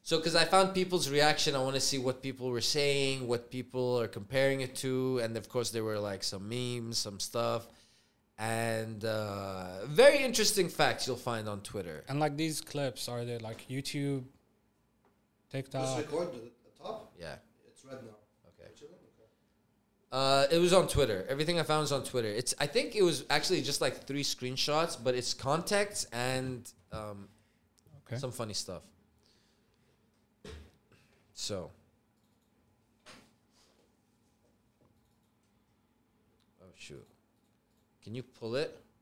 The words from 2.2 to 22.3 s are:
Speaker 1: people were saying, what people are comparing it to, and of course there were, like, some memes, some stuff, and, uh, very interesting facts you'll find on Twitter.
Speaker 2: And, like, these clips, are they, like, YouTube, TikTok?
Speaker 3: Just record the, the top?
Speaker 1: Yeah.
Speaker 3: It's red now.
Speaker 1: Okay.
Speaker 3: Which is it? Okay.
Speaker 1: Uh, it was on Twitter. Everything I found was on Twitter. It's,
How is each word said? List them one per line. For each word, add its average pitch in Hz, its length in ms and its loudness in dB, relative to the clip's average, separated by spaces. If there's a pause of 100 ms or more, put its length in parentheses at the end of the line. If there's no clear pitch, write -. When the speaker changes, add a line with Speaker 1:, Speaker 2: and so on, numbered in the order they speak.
Speaker 1:
people 127 280 -6
were 120 100 0
saying, 135 680 2
what 120 240 -2
people 123 500 -2
are 113 80 0
comparing 135 520 0
it 127 160 -6
to, 131 440 0
and 113 160 -4
of 107 120 -8
course 117 220 -2
there 113 140 -2
were, 107 140 -2
like, 101 240 -4
some 101 260 -6
memes, 120 500 -4
some 98 220 -6
stuff, 117 460 -2 (720)
and, 113 680 -2
uh, 98 840 -4
very 262 320 8
interesting 214 500 2
facts - 380 2
you'll 127 100 -2
find 113 320 -4
on 101 140 -6
Twitter. 85 460 -10
Speaker 2:
And, 143 120 0
like, 147 160 2
these 156 240 -2
clips, - 480 -6
are 120 160 -4
they, 120 140 -4
like, 110 300 -10
YouTube, 139 560 -4 (1300)
TikTok? 135 340 -4
Speaker 3:
Just 131 140 -2
record 151 340 -4
the, 120 60 -12
the - 440 -20
top? - 360 -12
Speaker 1:
Yeah. 82 180 -12 (300)
Speaker 3:
It's - 180 -20
red 127 200 -14
now. 110 120 -18 (320)
Speaker 1:
Okay. - 220 -20
Speaker 3:
Which - 120 -20
is 147 80 -20
it? 180 100 -20 (180)
Okay. 110 100 -20 (840)
Speaker 1:
Uh, 135 380 6
it 165 80 6
was 175 140 6
on 180 160 6
Twitter. 110 400 2
Everything 156 300 0
I 156 60 2
found 151 180 2
was 139 100 0
on 131 120 -2
Twitter. 117 240 -2
It's, 110 300 -2